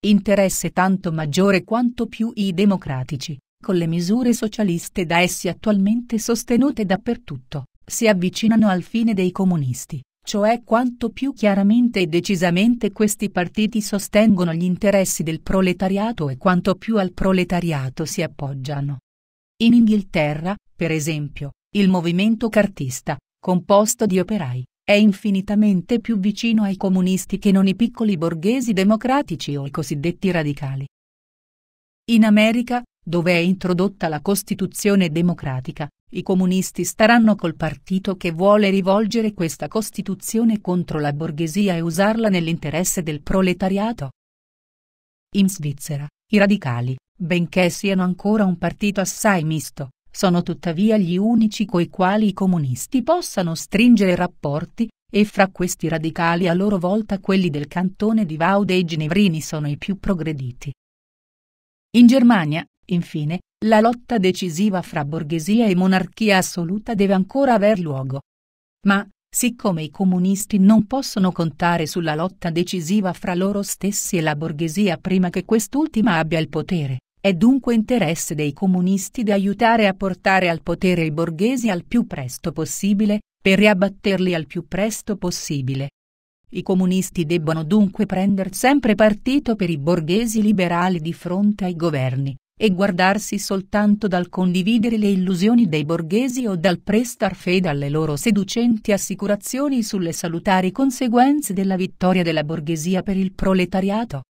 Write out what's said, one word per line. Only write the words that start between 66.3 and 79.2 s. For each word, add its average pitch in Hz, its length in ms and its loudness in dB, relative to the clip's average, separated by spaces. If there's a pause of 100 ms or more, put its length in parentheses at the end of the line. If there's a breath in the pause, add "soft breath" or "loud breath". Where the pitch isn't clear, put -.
assoluta 185 580 -4
deve 196 200 2
ancora 240 400 2
aver 202 260 2
luogo. 135 400 -6 (680)
Ma, 202 180 2 (240)
siccome 202 540 -2
i 151 80 -8
comunisti 190 680 0
non 208 280 6
possono 208 460 -2
contare 170 540 -2
sulla 160 280 -4
lotta 175 360 -6
decisiva 180 600 -2
fra 180 220 -6
loro 202 280 -2
stessi - 540 -6
e 165 40 0
la 156 160 -2
borghesia 160 600 -2
prima 185 340 0
che 180 140 -6
quest'ultima 226 720 0
abbia 160 200 -2
il 156 100 -2
potere, 147 500 -4 (260)
È 196 80 2
dunque 240 420 2
interesse 208 600 0
dei 147 180 -2
comunisti 190 720 -2